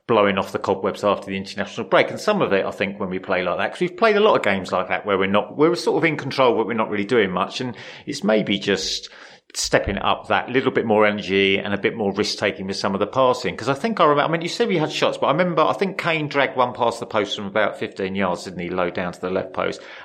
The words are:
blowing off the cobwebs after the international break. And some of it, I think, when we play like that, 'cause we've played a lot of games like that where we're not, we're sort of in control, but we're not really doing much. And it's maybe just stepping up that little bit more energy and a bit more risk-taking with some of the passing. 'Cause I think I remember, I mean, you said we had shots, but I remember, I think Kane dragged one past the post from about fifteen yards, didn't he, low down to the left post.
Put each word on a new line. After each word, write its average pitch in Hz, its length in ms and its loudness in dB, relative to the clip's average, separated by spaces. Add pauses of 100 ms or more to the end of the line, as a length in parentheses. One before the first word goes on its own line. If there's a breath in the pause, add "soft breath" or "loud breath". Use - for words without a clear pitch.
blowing 101 300 6
off 95 160 -2
the 104 60 -4
cobwebs 98 460 -2
after 101 220 2
the 95 100 -4
international 98 520 -6
break. 160 220 4
And 113 100 -8
some 208 220 0
of 101 100 2
it, 95 120 2
I 101 80 -4
think, 98 280 -6
when 98 80 -4
we 92 120 -6
play 90 220 -2
like 87 160 0
that, 101 140 -2
'cause - 80 -14
we've 180 160 -2
played 220 200 4
a 202 40 4
lot 214 160 6
of - 60 0
games 95 280 0
like 92 180 0
that 92 180 -4
where 101 120 4
we're 95 80 4
not, 101 300 0
we're 156 200 4
sort 190 200 0
of 131 80 2
in 156 120 0
control, 127 400 2
but 107 100 0
we're 110 80 -4
not 110 160 -2
really 101 140 -2
doing 101 280 4
much. 90 280 -4
And 127 160 -6 (300 loud breath)
it's - 180 -6
maybe 113 340 2
just - 500 -2 (460 loud breath)
stepping - 440 0
up - 300 -2
that 98 200 0
little 123 220 0
bit - 160 0
more 107 180 4
energy 98 540 2
and 101 160 -4
a 98 40 -2
bit 110 160 -2
more 104 200 -2
risk-taking 98 520 -2
with 98 100 -4
some 101 180 -2
of 92 60 -4
the 101 60 2
passing. 123 480 0
'Cause 110 140 -4
I 139 60 0
think 214 260 -2
I 175 60 6
remember, 147 200 4
I 156 60 -2
mean, 165 80 -2
you 170 80 -6
said 240 180 -2
we 196 120 0
had 151 120 0
shots, - 280 0
but 120 80 0
I 117 60 4
remember, 170 280 2
I - 140 4
think 190 240 -4
Kane 160 280 -2
dragged 139 300 0
one 123 160 2
past 113 280 0
the 117 60 -8
post 104 300 0
from 107 80 -8
about 101 340 0
fifteen 95 360 -4
yards, 92 300 -2
didn't 92 160 -10
he, 87 100 -6
low 90 180 0
down 90 240 -4
to - 80 -18
the 90 80 -4
left 92 240 -2
post. 92 300 -4 (220 loud breath)